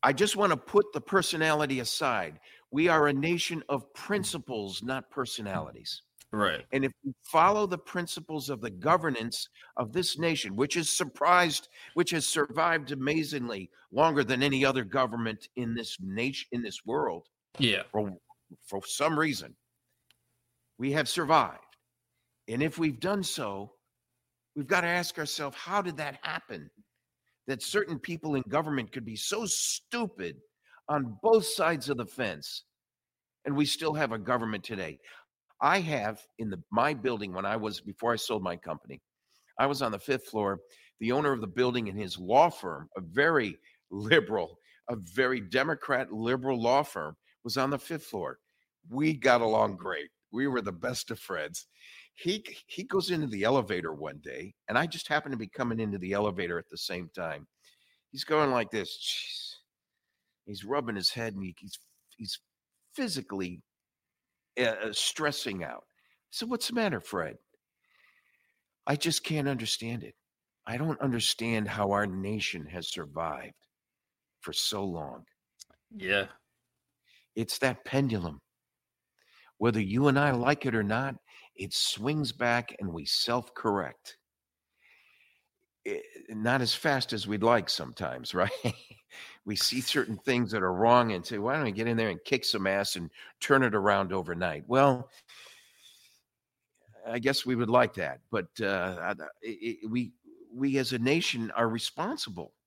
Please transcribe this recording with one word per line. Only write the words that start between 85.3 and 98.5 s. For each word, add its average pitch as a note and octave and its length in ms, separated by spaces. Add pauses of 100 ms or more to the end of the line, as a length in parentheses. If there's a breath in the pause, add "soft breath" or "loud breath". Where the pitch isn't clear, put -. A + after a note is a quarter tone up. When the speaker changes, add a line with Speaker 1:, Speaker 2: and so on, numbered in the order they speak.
Speaker 1:
It, G2 200 (260)
not A2+ 300
as A#2 140
fast C#3 380
as G2+ 140
we'd G2 160
like A2+ 280
sometimes, B1+ 640
<laughs> - 0
right? F#2 160 (920 loud breath)
We G#2 120
see - 240
certain A#2+ 380
things A#2+ 340
that G#2+ 100
are F#2 100
wrong A2+ 400
and F2+ 140
say, A2+ 120
"Why A#2+ 180
don't D3+ 80
we A2 80
get A2 160
in A#2 80
there A2+ 140
and F2 140
kick C3 200
some G2 220
ass G2 300
and E2+ 140 (300 loud breath)
turn C3+ 220
it A2+ 120
around G2 380
overnight?" E2+ 560
Well, B2+ 420 (2000 loud breath)
I A#2 120
guess C3+ 260
we B2+ 120
would A2+ 140
like A#2+ 240
that, C#2 260 (100)
but, G2 180 (120)